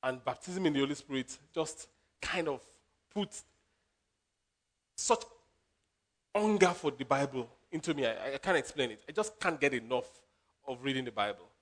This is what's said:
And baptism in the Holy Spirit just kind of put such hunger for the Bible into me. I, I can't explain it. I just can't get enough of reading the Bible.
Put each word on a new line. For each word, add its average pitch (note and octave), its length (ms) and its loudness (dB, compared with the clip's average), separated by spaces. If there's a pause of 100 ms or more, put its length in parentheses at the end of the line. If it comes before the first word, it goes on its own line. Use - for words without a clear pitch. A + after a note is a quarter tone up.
And B2+ 220 -2
baptism F#3 400 -4
in D3+ 80 6
the C#3 80 4
Holy C#3 140 2
Spirit C3+ 420 -6 (180)
just - 340 -4 (340)
kind E3 260 -2
of C3+ 140 -4 (500)
put G3+ 160 -2 (1700)
such - 260 4 (1120)
hunger G#3 320 6
for D#3+ 220 0
the C3 140 -6
Bible C3+ 440 0 (220)
into D#3+ 240 -4
me. C#3 100 0
I, A#2 300 -2
I C3+ 40 -6
can't F#3 180 2
explain C#3 340 0
it. G#2+ 180 -14
I D#3 40 -14
just G#3+ 260 -2
can't E3 200 -2
get C#3 140 4
enough B2 340 -2 (600)
of B2 160 -8
reading C3 220 0
the A#2+ 80 -6
Bible. G#2 340 -2 (160)